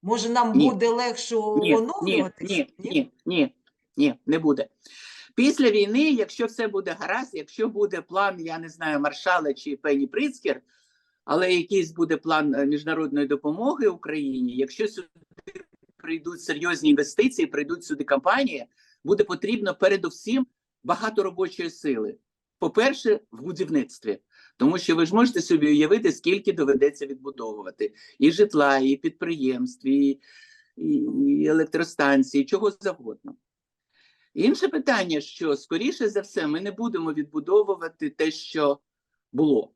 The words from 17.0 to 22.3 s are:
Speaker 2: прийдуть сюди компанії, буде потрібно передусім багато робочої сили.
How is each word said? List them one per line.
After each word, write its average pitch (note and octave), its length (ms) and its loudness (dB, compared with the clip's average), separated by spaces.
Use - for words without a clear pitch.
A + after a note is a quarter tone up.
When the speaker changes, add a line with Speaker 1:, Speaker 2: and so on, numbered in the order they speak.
Speaker 2:
прийдуть D3 380 -6
сюди D3 200 -8
компанії, D#3+ 640 0
буде G#3 200 2
потрібно G3 500 -4
передусім G3 720 0
багато G3+ 380 -2
робочої F3+ 480 -4
сили. B2+ 460 -4